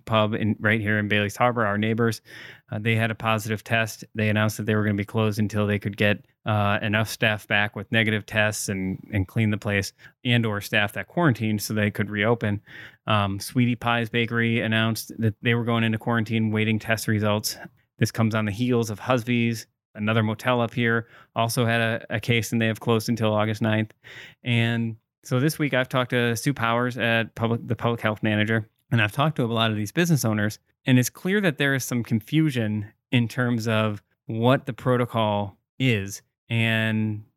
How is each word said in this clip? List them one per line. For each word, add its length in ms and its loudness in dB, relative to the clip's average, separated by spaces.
Pub 280 2
in, 260 0
right 220 2
here 160 2
in 100 0
Bailey's 280 0
Harbor, 300 2
our 120 0
neighbors. 440 0
Uh, 80 -4
they 160 0
had 160 0
a 40 -8
positive 480 -2
test. 400 -2
They 140 2
announced 280 2
that 80 -6
they 100 2
were 80 2
gonna 120 0
be 100 -2
closed 340 0
until 280 0
they 100 2
could 180 -6
get, 300 0
uh, 360 2
enough 280 0
staff 380 -2
back 280 0
with 160 -10
negative 340 2
tests 440 0
and, 420 -4
and 160 0
clean 240 0
the 60 -2
place, 360 -2
and 200 2
or 160 -2
staff 320 0
that 140 -10
quarantined 540 2
so 120 -6
they 180 2
could 180 -4
reopen. 520 0
Um, 320 2
Sweetie 360 0
Pie's 340 -2
Bakery 520 0
announced 580 0
that 220 0
they 120 2
were 120 -2
going 180 2
into 140 0
quarantine, 540 -2
waiting 280 0
test 280 -4
results. 500 0
This 120 0
comes 240 0
on 100 0
the 60 -2
heels 380 0
of 120 -10
Husby's, 640 0
another 280 0
motel 380 0
up 120 -2
here, 340 0
also 300 0
had 160 2
a, 280 -2
a 120 -4
case, 320 0
and 80 2
they 60 4
have 120 -2
closed 300 0
until 240 0
August 280 0
ninth. 320 0
And 520 0
so 160 0
this 200 0
week 140 -2
I've 160 2
talked 220 -2
to 260 2
Sue 160 0
Powers 440 0
at 380 0
Public, 320 -2
the 80 -2
public 240 -2
health 240 -2
manager, 460 0
and 100 4
I've 100 0
talked 260 0
to 60 0
a 40 0
lot 240 0
of 60 -2
these 140 -4
business 320 2
owners, 360 0
and 120 6
it's 120 4
clear 320 -2
that 160 0
there 160 2
is 100 -2
some 200 -2
confusion 840 0
in 160 4
terms 400 -2
of 340 0
what 400 2
the 60 -4
protocol 840 0
is, 420 0
and 760 0